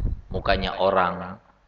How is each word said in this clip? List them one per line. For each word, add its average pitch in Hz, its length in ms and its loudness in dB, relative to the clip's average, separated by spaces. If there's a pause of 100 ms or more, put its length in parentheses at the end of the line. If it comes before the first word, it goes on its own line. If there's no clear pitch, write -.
(320)
mukanya 95 460 0
orang, 92 640 0 (260)